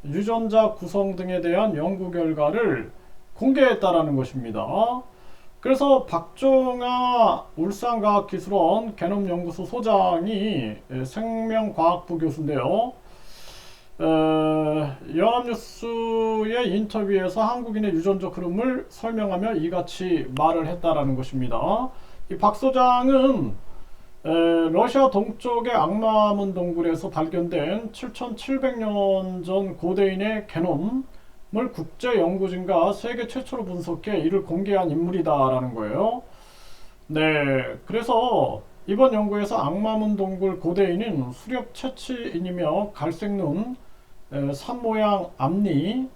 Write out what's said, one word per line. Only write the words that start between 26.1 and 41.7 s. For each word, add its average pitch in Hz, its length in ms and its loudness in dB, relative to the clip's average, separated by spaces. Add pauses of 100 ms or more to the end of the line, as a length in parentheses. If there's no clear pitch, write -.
동굴에서 170 560 0
발견된 170 840 -2
칠천칠백 254 880 -4
년 196 640 0
전 185 320 -2
고대인의 196 720 0
게놈을 208 1300 -4
국제 233 440 -4
연구진과 180 760 2
세계 240 340 -6
최초로 247 380 -6
분석해 175 540 -4
이를 185 240 2
공개한 196 460 0
인물이다라는 143 840 0
거예요. 165 480 -2 (840)
네, 156 140 0 (640)
그래서 226 760 2 (260)
이번 233 260 6
연구에서 208 440 0
악마문 214 580 0
동굴 190 460 -2
고대인은 175 720 0
수렵 240 400 -8